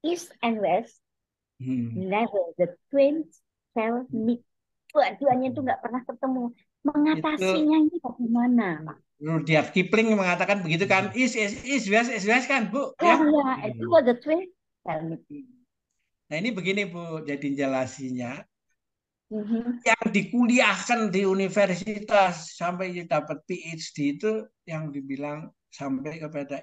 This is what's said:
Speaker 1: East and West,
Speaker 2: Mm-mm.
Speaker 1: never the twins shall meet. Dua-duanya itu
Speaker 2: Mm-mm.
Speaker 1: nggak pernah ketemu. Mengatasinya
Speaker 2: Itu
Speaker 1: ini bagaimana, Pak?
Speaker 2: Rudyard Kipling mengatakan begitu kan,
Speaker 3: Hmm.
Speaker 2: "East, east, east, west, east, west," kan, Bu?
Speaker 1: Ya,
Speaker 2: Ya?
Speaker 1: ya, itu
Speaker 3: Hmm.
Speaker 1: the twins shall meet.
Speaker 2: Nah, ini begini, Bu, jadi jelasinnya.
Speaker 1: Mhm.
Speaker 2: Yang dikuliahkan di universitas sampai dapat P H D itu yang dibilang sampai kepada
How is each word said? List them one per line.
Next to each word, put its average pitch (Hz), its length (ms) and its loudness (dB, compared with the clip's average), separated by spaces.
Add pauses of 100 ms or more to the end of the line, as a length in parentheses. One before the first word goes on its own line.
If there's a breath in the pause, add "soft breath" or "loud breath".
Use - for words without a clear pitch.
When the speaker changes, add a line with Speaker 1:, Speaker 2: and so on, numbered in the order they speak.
Speaker 1:
East 339 400 -4
and 226 240 -2
West, 190 320 0 (640)
Speaker 2:
Mm-mm. 127 520 -4
Speaker 1:
never 208 300 0 (140)
the - 160 0 (160)
twins 294 540 0 (340)
shall 240 360 -2
meet. 226 280 0 (520)
Dua-duanya 254 600 2
itu 269 80 -6
Speaker 2:
Mm-mm. 262 60 -4
Speaker 1:
nggak - 180 -2
pernah 240 240 -6
ketemu. 254 340 -4 (440 soft breath)
Mengatasinya 190 880 2
Speaker 2:
Itu 311 80 6
Speaker 1:
ini 320 160 2
bagaimana, 240 680 2 (200)
Pak? - 120 -14 (180)
Speaker 2:
Rudyard 156 560 2
Kipling 214 400 4
mengatakan 190 480 2
begitu 165 240 0
kan, 196 240 2
Speaker 3:
Hmm. - 80 -6
Speaker 2:
"East, 240 240 0
east, 202 240 -4
east, 247 240 -2
west, 233 240 4
east, 202 160 -4
west," 247 240 2
kan, 233 160 0
Bu? 240 320 -4
Speaker 1:
Ya, 339 120 8
Speaker 2:
Ya? - 40 8
Speaker 1:
ya, 294 300 4 (220)
itu 113 200 -6
Speaker 3:
Hmm. 311 160 8
Speaker 1:
the 240 160 4
twins 349 320 -2 (320)
shall 160 200 -4
meet. 165 200 -8 (1040)
Speaker 2:
Nah, 151 120 -8
ini 220 120 -2
begini, 196 300 -2 (100)
Bu, 165 320 -8
jadi 143 240 -6 (120)
jelasinnya. 131 840 -4 (880)
Speaker 1:
Mhm. 226 540 -4
Speaker 2:
Yang 226 160 2 (140)
dikuliahkan 233 840 2 (140)
di 190 100 2
universitas 190 1400 0
sampai 180 480 -6
dapat 147 300 -2 (100)
P - 20 -6 (220)
H 160 240 -12
D - 20 -12 (200)
itu 214 140 -2 (360)
yang 156 260 -8
dibilang 143 540 -8 (240)
sampai 143 500 -6
kepada 151 400 -8